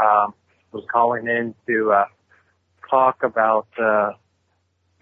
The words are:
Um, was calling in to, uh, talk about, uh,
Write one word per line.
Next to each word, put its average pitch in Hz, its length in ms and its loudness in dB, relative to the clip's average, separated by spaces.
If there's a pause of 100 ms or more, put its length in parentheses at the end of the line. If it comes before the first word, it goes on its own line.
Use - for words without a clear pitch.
Um, 104 320 2 (380)
was 107 200 -14
calling 117 360 0
in 117 280 -4 (120)
to, 110 260 0
uh, 101 120 4 (840)
talk 131 340 0
about, 110 440 0 (120)
uh, 107 340 0 (880)